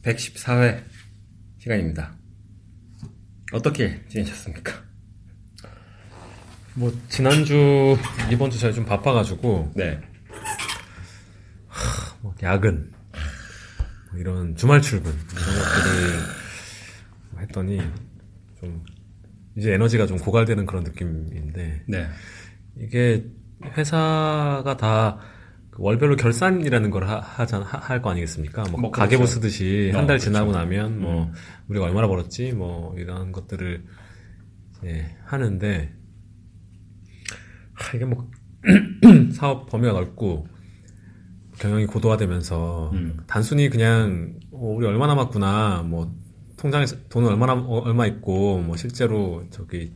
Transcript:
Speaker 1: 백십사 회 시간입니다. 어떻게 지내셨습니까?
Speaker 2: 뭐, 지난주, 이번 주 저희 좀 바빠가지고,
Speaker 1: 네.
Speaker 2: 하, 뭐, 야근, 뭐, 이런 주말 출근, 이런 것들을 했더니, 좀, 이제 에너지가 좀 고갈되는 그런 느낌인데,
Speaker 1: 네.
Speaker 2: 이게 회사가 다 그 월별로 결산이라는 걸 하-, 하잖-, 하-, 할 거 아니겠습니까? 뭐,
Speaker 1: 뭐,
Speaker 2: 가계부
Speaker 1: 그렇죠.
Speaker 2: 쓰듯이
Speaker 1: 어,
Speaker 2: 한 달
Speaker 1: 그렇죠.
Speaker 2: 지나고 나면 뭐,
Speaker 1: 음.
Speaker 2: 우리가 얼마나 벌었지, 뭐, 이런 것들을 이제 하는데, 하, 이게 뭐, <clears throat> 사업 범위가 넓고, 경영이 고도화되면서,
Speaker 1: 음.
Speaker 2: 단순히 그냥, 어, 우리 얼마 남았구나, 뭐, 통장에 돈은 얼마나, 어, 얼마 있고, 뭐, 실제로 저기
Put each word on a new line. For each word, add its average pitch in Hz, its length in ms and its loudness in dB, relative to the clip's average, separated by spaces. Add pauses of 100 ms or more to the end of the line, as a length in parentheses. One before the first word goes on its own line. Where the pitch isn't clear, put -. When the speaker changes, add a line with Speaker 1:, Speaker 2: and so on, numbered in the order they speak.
Speaker 1:
백십사 123 600 -2
회 117 220 2 (760)
시간입니다. 80 540 -4 (1400)
어떻게 117 560 -2
지내셨습니까? - 640 -8 (2000)
Speaker 2:
뭐, 120 180 -2 (160)
지난주, 139 920 6 (320)
이번 120 220 2
주 117 80 -4
저희 110 140 2
좀 113 120 -2
바빠가지고, 98 920 0
Speaker 1:
네. 80 260 -4 (1700)
Speaker 2:
하, - 520 -6
뭐, 98 220 -10
야근, 92 480 0 (1200)
뭐, 90 80 -10
이런 87 380 -4
주말 139 240 6
출근, 82 320 -2
이런 87 500 -4
것들을 90 560 2 (1200)
했더니, 95 380 -4 (800)
좀, 85 240 -10 (720)
이제 107 180 0
에너지가 110 340 4
좀 92 100 -2
고갈되는 104 480 2
그런 90 180 -4
느낌인데, 80 1040 -8
Speaker 1:
네. 90 200 -4 (680)
Speaker 2:
이게 117 480 0 (520)
회사가 151 1000 0
다 110 420 2 (580)
그 95 80 -8
월별로 123 320 4
결산이라는 127 720 2
걸 98 160 -2
하-, 107 140 -2
하잖-, 110 420 -4
하-, 101 180 -8
할 123 220 -4
거 117 80 -2
아니겠습니까? 82 600 -4
뭐, 85 80 -4
Speaker 1:
뭐, 117 120 -2
Speaker 2:
가계부 123 320 4
Speaker 1:
그렇죠. 120 100 2
Speaker 2:
쓰듯이 101 600 0
Speaker 1:
어, 98 40 2
Speaker 2:
한 92 100 4
달 143 100 4
Speaker 1:
그렇죠. - 140 0
Speaker 2:
지나고 104 220 2
나면 98 480 -2
뭐, 85 240 0
Speaker 1:
음. 80 80 -8 (340)
Speaker 2:
우리가 101 180 -2
얼마나 101 220 2
벌었지, 98 460 -4
뭐, 87 440 -6
이런 92 360 -8
것들을 90 500 -8 (920)
이제 82 480 -8
하는데, 101 680 -2 (1800)
하, - 240 -8
이게 120 80 -2
뭐, 123 260 -4 (320)
<clears throat> 190 720 10
사업 139 340 -4
범위가 117 220 2
넓고, 90 560 -2 (1120)
경영이 104 280 0
고도화되면서, 87 1040 0
Speaker 1:
음. 82 240 -4 (100)
Speaker 2:
단순히 139 420 2
그냥, 113 680 2 (140)
어, 117 240 -6
우리 117 100 0
얼마 113 200 2
남았구나, 107 760 2
뭐, 82 320 -4 (400)
통장에 143 300 0 (240)
돈은 120 180 2
얼마나, 113 260 2
어, 123 260 -2
얼마 117 280 2
있고, 95 540 0
뭐, 85 160 -4
실제로 104 760 -2
저기 85 440 -10